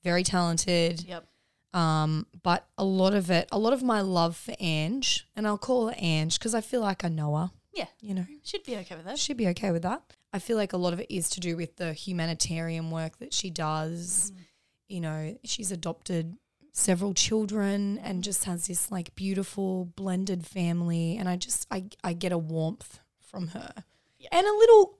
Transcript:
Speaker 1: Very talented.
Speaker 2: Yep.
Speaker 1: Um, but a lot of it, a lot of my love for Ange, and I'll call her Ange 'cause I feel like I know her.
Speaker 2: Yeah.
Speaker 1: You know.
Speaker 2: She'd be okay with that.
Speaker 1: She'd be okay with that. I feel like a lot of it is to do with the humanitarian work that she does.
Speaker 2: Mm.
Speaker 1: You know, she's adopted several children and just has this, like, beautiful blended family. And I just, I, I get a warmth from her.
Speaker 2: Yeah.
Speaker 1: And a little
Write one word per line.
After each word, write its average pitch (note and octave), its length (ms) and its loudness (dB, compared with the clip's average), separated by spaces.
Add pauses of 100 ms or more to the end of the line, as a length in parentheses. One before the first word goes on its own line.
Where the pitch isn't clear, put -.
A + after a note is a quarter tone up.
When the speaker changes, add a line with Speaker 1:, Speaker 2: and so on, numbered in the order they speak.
Speaker 1:
Very F3+ 200 2
talented. E3+ 800 2
Speaker 2:
Yep. E3+ 240 -12 (460)
Speaker 1:
Um, D#3 520 2 (160)
but F3 260 2 (100)
a G3+ 60 -2
lot F#3+ 300 4
of F#3+ 160 0
it, F3 220 2
a - 80 0
lot A3+ 140 4
of B3+ 100 0
my A3+ 180 2
love E3+ 340 2
for - 240 -12
Ange, E3+ 760 0
and G#3+ 100 -4
I'll G#3 140 0
call B3 300 2
her A#3+ 80 -8
Ange D#3+ 420 0
'cause A3+ 160 -2
I A3 60 0
feel A#3+ 200 -2
like G3 220 -2
I F3 60 0
know D3+ 260 0
her. E3+ 160 -2 (200)
Speaker 2:
Yeah. E4+ 140 -6 (160)
Speaker 1:
You G3+ 140 -6
know. F#3 100 -2 (160)
Speaker 2:
She'd - 220 -8
be B3 140 -8
okay F#3 180 -12
with D#3+ 100 -14
that. A#3 140 -6
Speaker 1:
She'd C#4 180 -2
be A3+ 120 2
okay F#3 220 0
with E3 120 0
that. G#3+ 180 -2 (320)
I G3 60 -4
feel A3+ 180 -2
like G3+ 160 -2
a F#3 40 -2
lot F3+ 160 0
of F3 60 -6
it - 120 -10
is F3+ 200 -2
to - 80 -6
do E3+ 160 -2
with E3 200 -8
the E3 180 -6
humanitarian E3 960 -4
work D#3+ 300 -6
that C#4 140 -12
she F#3+ 180 -4
does. E3 800 -2
Speaker 2:
Mm. F#3 80 -18 (480)
Speaker 1:
You F#3 140 -8
know, D#3 420 -6
she's G3+ 280 -4
adopted E3 680 -4 (360)
several F#3+ 400 2
children G3+ 840 0
and F3+ 240 -4
just G3+ 220 -2
has F3 220 -4
this, F3 240 -2
like, F3+ 240 -6
beautiful F#3+ 720 -2
blended F#3 600 -4
family. E3+ 680 0
And F3+ 120 -2
I F3+ 60 0
just, - 340 -4
I, F#3+ 160 -4 (180)
I F3 100 -2
get F3 180 -2
a F3 60 0
warmth D#3+ 600 -4 (200)
from F3+ 300 -8
her. G#3 240 -12 (460)
Speaker 2:
Yeah. C4 120 -20
Speaker 1:
And F#4 160 4
a G#4 60 4
little G#4+ 460 10